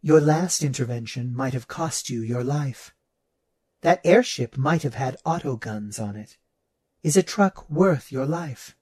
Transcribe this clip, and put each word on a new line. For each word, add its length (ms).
Your 160
last 440
intervention 720
might 180
have 140
cost 420
you 120
your 220
life. 520
That 220
airship 540
might 240
have 140
had 280
auto 340
guns 420
on 160
it. 240
Is 120
a 60
truck 480
worth 420
your 140
life? 560